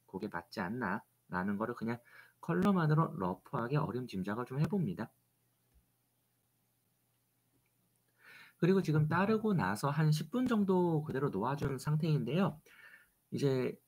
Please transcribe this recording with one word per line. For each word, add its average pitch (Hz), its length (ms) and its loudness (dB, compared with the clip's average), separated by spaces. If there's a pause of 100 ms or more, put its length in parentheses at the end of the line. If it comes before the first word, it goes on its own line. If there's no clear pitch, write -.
그게 101 220 -8
맞지 87 320 -8
않나라는 98 960 -4
거를 101 160 -4
그냥 117 240 -6 (420)
컬러만으로 165 760 2
러프하게 120 580 -4
어림짐작을 117 720 -4
좀 135 140 -4
해봅니다. 156 500 -2 (3500)
그리고 185 240 4
지금 151 260 2
따르고 208 460 2
나서 104 360 0
한 151 220 2
십 - 180 -2
분 254 160 0
정도 185 580 2
그대로 135 260 -2
놓아준 131 480 -2
상태인데요. 151 840 0 (720)
이제 131 440 0 (120)